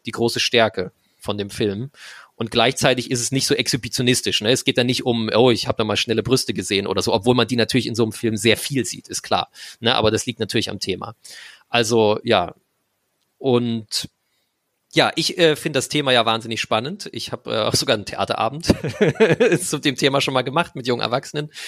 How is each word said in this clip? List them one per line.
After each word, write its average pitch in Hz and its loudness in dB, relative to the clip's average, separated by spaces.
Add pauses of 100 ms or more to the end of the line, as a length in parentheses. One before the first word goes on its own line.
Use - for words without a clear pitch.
die 120 -8
große 117 0
Stärke 107 2 (260)
von 101 -6
dem 101 -6
Film. 107 -2 (460)
Und 117 -6
gleichzeitig 127 2
ist 120 -2
es 113 -4
nicht 135 0
so - 2
exhibitionistisch, 123 0
ne? 107 2
Es 131 2
geht 131 0
da 127 2
nicht 123 0
um, 117 0
„Oh, 120 6
ich 107 0
hab 123 -2
da 117 -2
mal 104 0
schnelle 110 0
Brüste 123 0
gesehen“ 98 -2
oder - -2
so, - 0
obwohl 113 4
man 117 2
die 127 -4
natürlich 117 0
in 117 -6
so 117 2
einem 110 0
Film 110 -4
sehr 107 4
viel 131 -4
sieht, - -12
ist - -10
klar, - -2 (300)
ne? 117 2
Aber 110 2
das 113 0
liegt - -6
natürlich 107 -2
am 98 -8
Thema. 98 -6 (540)
Also, 110 4
ja. 98 2 (840)
Und 120 0 (880)
ja, 127 4
ich, - -2
äh, 160 6
finde 147 -4
das - -6
Thema 143 0
ja 120 6
wahnsinnig 113 -2
spannend. 127 -4
Ich - -10
hab, - -12
äh, 113 -2
auch 113 0
sogar - 2
einen 104 -6
Theaterabend 113 -2
<laughs> 170 2
zu - -4
dem 135 0
Thema 135 2
schon 139 -2
mal 127 2
gemacht 139 -4
mit 127 -10
jungen 120 0
Erwachsenen, 143 -4 (180)